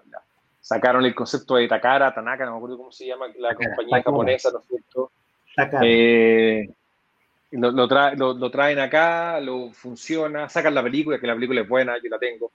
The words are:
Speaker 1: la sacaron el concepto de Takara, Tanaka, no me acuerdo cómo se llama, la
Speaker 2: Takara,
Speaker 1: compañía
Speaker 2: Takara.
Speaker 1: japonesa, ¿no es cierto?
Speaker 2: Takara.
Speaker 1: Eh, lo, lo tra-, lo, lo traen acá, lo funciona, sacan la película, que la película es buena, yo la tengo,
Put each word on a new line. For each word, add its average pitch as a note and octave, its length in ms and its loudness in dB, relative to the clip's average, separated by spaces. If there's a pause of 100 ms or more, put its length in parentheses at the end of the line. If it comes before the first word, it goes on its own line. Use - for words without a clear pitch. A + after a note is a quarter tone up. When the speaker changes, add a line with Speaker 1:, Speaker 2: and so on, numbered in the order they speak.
(120)
Speaker 1:
la - 100 -20 (400)
sacaron B2 420 2
el A#2+ 120 2
concepto B2+ 400 -4
de A#2+ 120 4
Takara, B2+ 460 2
Tanaka, B2+ 320 -6
no A#2+ 60 -8
me A2+ 60 -10
acuerdo A#2+ 200 -12
cómo B2+ 140 -20
se B2+ 160 -18
llama, B2+ 180 -8 (140)
la A#2+ 100 -4
Speaker 2:
Takara, A#2 200 -4
Speaker 1:
compañía A#2+ 280 -2
Speaker 2:
Takara. B2 60 0
Speaker 1:
japonesa, B2+ 480 0
¿no A#2 80 -6
es - 80 -20
cierto? B2+ 440 -8 (440)
Speaker 2:
Takara. C#3 280 0
Speaker 1:
Eh, A2+ 840 4 (840)
lo, B2 200 0
lo B2 160 2
tra-, C#3 280 4
lo, C3 180 0
lo B2 180 -6
traen C#3+ 280 0
acá, E3 600 0
lo B2+ 320 -8
funciona, D3 760 -8
sacan D3+ 280 0
la C3 80 2
película, C#3+ 360 -2
que B2+ 60 -8
la A#2+ 80 0
película B2 280 -2
es G2+ 60 -4
buena, B2 300 0
yo A#2+ 120 -10
la A2 100 -6
tengo, A#2 360 -6